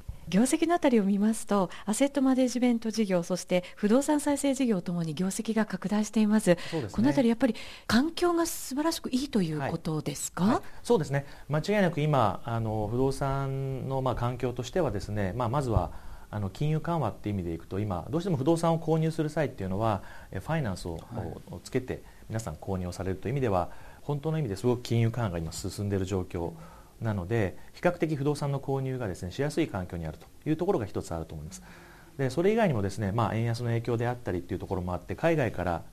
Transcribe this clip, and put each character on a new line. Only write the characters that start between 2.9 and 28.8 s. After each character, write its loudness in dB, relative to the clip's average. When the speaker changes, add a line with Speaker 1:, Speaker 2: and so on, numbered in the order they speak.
Speaker 1:
事 0
業、 2
そ -2
し -8
て 2
不 0
動 8
産 2
再 2
生 2
事 2
業 2
と -4
も -2
に -2
業 0
績 -2
が 2
拡 -6
大 2
し -12
て 2
い 6
ま 6
す。 6
Speaker 2:
そ -2
う 2
で -2
す -8
ね。 -6
Speaker 1:
こ 4
の 6
あ 4
た 4
り 6
や 6
っ 2
ぱ 4
り 2
環 4
境 2
が 4
素 -6
晴 0
ら 4
し -6
く -6
い 0
い -6
と 2
い 0
う -2
こ 0
と -2
で -4
す -8
か？ 0
Speaker 2:
は 6
い。 6
は 0
い。 -8
そ 4
う 2
で 0
す -6
ね。 0
間 2
違 2
い 2
な 6
く -2
今、 4
あ -2
の、 0
不 -2
動 4
産 -2
の、 0
ま 2
あ、 0
環 0
境 0
と -4
し -8
て 0
は 2
で -2
す -6
ね、 0
ま 0
あ、 0
ま 2
ず -2
は、 2
あ -6
の、 -2
金 -2
融 0
緩 -2
和 0
っ -6
て -6
い 0
う -2
意 -2
味 -4
で -4
い -4
く -14
と、 -4
今、 -2
ど -2
う 0
し -8
て -2
も 0
不 -2
動 6
産 2
を 2
購 0
入 2
す -2
る 0
際 0
っ -
て -10
い -2
う -2
の -2
は、 2
え、 -6
フ -10
ァ 0
イ 0
ナ -2
ン -6
ス -10
を、 -4
Speaker 3:
は -8
い。 -10
Speaker 2:
を -14
つ -18
け 0
て -8
皆 -4
さ -8
ん -8
購 -6
入 -4
を -4
さ -8
れ -2
る -2
と -6
い -2
う -2
意 -2
味 -2
で 0
は、 2
本 -4
当 -2
の 0
意 0
味 -2
で -2
す -4
ご 4
く -10
金 2
融 4
緩 -2
和 -2
が -4
今 -4
進 -6
ん -2
で 2
い 2
る 0
状 0
況 -4
な -2
の -4
で、 0
比 -20
較 4
的 0
不 -4
動 2
産 -2
の -4
購 -2